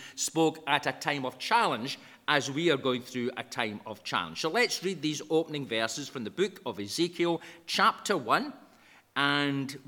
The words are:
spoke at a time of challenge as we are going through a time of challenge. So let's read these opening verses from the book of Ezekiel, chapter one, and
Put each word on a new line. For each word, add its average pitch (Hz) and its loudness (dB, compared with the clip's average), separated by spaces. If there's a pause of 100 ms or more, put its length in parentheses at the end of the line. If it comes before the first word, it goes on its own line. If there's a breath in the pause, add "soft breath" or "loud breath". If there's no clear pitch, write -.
(140 loud breath)
spoke 156 0
at 143 2
a 139 2
time 143 -2
of - -8
challenge 151 2 (300 loud breath)
as 139 4
we 160 2
are 143 6
going 127 0
through 120 -4
a 117 -6
time 110 -4
of 107 -12
challenge. 82 -2
So 160 0
let's 226 2
read 175 -2
these 151 -2
opening 156 2
verses 113 -2
from 131 -8
the 104 -6
book - -2
of 107 -6
Ezekiel, 170 0 (260 loud breath)
chapter 208 2
one, 151 0 (640 loud breath)
and 143 2 (120)